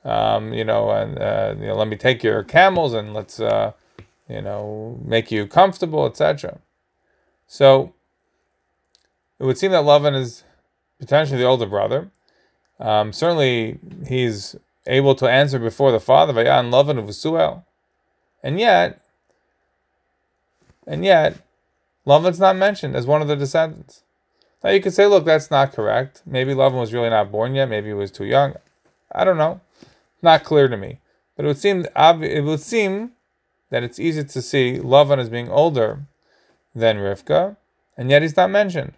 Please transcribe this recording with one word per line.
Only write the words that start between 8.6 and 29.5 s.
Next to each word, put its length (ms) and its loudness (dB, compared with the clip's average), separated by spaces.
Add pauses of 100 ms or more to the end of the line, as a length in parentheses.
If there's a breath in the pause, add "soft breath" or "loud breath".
it 40 -8
would 140 0
seem 140 -2
that 120 2
Lavan 320 4
is 300 -8 (540)
potentially 380 0
the 80 0
older 200 2
brother. 440 -4 (720)
Um, 320 0
certainly 680 -2 (280)
he's 480 -4 (320)
able 280 4
to 140 0
answer 300 2
before 320 0
the 80 2
father, 320 4
Vayan 400 2
Lavan 260 2
Uvesuel. 680 -4 (760)
And 160 -6
yet, 440 0 (1900)
and 180 -6
yet, 320 4 (720)
Lavan's 320 4
not 160 4
mentioned 400 -2
as 100 -4
one 160 0
of 60 -4
the 80 -2
descendants. 680 -6 (600)
Now 80 0
you 100 4
could 120 -4
say, 120 4
"Look, 200 4
that's 260 0
not 220 2
correct. 520 -4
Maybe 280 -4
Lavan 260 2
was 140 -6
really 160 -2
not 220 0
born 240 -4
yet. 140 -2
Maybe 200 -6
he 40 -8
was 180 -6
too 140 -10
young." 300 0 (560)
I 120 -2
don't 140 2
know. 240 -2 (640 soft breath)